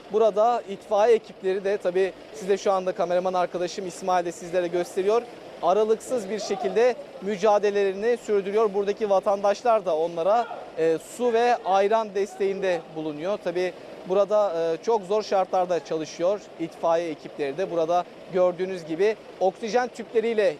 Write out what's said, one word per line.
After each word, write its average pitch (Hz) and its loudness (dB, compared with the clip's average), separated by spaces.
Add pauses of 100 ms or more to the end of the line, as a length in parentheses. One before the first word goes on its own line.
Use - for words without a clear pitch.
(140)
burada 220 4
itfaiye 214 4
ekipleri 190 -2
de 196 0
tabii 185 0 (200)
siz 185 -4
de 196 4
şu 202 0
anda 185 0
kameraman 180 0
arkadaşım 180 -2
İsmail 180 0
de 175 -4
sizlere 175 -2
gösteriyor. 185 0 (420)
Aralıksız 214 0
bir 208 -4
şekilde 202 0 (260)
mücadelelerini 202 2
sürdürüyor. 202 0
Buradaki 202 -2
vatandaşlar 202 2
da 165 2
onlara, 170 0 (300)
e, 160 2 (200)
su 240 0
ve 240 4
ayran 202 2
desteğinde 190 -2 (160)
bulunuyor. 156 -4
Tabii 180 -2 (360)
burada, 202 2 (200)
e, 160 -6
çok 220 2
zor 202 -2
şartlarda 185 0
çalışıyor 170 -2 (180)
itfaiye 165 0
ekipleri 147 -6
de. 180 -2
Burada 170 0 (300)
gördüğünüz 180 0
gibi 185 0 (240)
oksijen 214 0
tüpleriyle 220 0